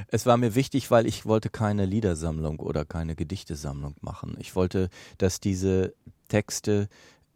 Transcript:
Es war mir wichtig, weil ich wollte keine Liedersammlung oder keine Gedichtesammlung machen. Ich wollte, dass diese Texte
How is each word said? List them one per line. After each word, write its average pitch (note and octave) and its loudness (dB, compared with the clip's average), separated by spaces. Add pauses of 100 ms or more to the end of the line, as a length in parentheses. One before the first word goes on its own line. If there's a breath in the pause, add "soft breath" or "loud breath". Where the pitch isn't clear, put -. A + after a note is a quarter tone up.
Es - -2
war A#2+ 6
mir A#2 2
wichtig, C3+ 0
weil A#2 6
ich - -6
wollte A2 2
keine G#2 0
Liedersammlung E2 -2
oder - -4
keine E2 -6
Gedichtesammlung D2 -8
machen. - -10
Ich - -14
wollte, F#2 2 (280 loud breath)
dass F#2 0
diese F#2 2 (340)
Texte G#2 0 (480 soft breath)